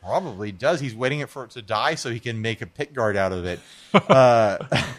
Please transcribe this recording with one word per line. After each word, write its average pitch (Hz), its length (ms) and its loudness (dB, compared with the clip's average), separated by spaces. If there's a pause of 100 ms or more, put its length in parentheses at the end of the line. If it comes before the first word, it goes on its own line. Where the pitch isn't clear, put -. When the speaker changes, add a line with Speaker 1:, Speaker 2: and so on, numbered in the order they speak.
Speaker 1:
probably 139 520 -6
does. 135 280 -2
He's 127 140 -8
waiting 131 260 -2
it 135 100 -10
for 131 140 -14
it 110 80 -20
to 120 100 -18
die 113 340 0
so 127 140 -8
he 117 100 -6
can 113 200 -8
make 113 220 -4
a 95 40 -12
pick 147 260 -10
guard 107 240 0
out 95 160 0
of 90 120 -6
it. 87 200 -6
Speaker 2:
<laughs> - 40 -20 (260)
Speaker 1:
Uh, 120 640 6 (400)